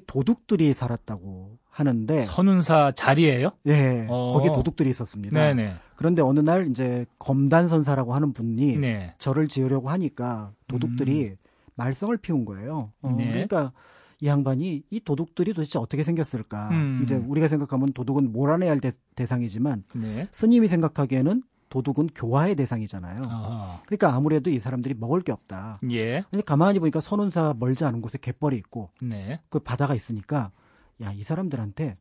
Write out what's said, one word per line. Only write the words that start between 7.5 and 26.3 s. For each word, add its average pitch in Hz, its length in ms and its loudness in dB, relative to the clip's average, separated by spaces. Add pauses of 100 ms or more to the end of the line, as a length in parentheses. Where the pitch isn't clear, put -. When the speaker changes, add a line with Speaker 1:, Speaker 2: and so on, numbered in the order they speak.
Speaker 1:
하는 143 180 0
분이 120 460 0
Speaker 2:
네. 107 400 -2
Speaker 1:
절을 147 300 0
지으려고 131 420 0
하니까 123 640 -4 (160)
도둑들이 127 600 0
Speaker 2:
음. 95 60 -16 (380)
Speaker 1:
말썽을 196 440 -2
피운 143 280 -2
거예요. 107 460 -8 (100)
어, 127 140 -2
Speaker 2:
네. 117 120 0
Speaker 1:
그러니까 175 440 0 (480)
이 147 80 -2
양반이 143 600 0
이 220 120 -6
도둑들이 165 520 -2
도대체 156 260 -4
어떻게 135 240 -4
생겼을까? 170 680 -4
Speaker 2:
음. 139 340 0
Speaker 1:
이제 113 120 0
우리가 143 320 0
생각하면 139 440 0
도둑은 131 400 0
몰아내야 156 380 2
할 143 100 2
대-, 127 120 -2 (220)
대상이지만 120 680 -2 (100)
Speaker 2:
네. 113 360 -6
Speaker 1:
스님이 226 380 4
생각하기에는 160 720 0 (260)
도둑은 143 460 0
교화의 143 400 0
대상이잖아요. 107 760 -4
Speaker 2:
아하. 110 560 -8
Speaker 1:
그러니까 190 300 2
아무래도 151 360 2
이 131 80 2
사람들이 127 400 -4
먹을 131 220 -2
게 143 120 -4
없다. 107 460 -12 (120)
Speaker 2:
예. 120 400 -2